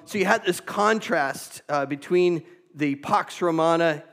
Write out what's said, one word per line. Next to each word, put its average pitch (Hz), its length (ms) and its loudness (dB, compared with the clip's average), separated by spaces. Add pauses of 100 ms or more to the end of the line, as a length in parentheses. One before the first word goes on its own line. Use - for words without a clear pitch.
so - 100 -8
you 196 80 2
had 220 220 2
this 180 120 0
contrast, 202 1120 -2
uh, 143 160 0
between 170 600 0 (300)
the 143 200 -2
Pax 180 480 -2
Romana 165 600 2 (100)